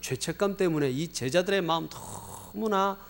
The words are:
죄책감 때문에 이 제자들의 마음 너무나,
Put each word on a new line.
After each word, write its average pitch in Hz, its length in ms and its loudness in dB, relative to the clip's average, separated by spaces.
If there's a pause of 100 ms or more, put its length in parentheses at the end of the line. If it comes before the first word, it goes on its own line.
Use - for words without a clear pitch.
죄책감 185 560 -2
때문에 156 340 4
이 151 220 -2
제자들의 180 500 2
마음 160 280 0
너무나, - 1040 -2 (120)